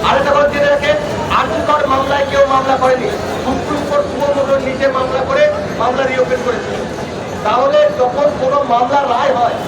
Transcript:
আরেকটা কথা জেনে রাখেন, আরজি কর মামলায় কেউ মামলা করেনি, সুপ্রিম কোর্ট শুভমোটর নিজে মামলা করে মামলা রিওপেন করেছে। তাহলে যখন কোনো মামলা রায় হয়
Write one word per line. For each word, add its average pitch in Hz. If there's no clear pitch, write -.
আরেকটা 277
কথা 285
জেনে 285
রাখেন, 302
আরজি 320
কর 302
মামলায় 277
কেউ 277
মামলা 269
করেনি, 254
সুপ্রিম 269
কোর্ট 285
শুভমোটর 277
নিজে 269
মামলা 262
করে 294
মামলা 254
রিওপেন 254
করেছে। 208
তাহলে 247
যখন 262
কোনো 262
মামলা 254
রায় 262
হয় 233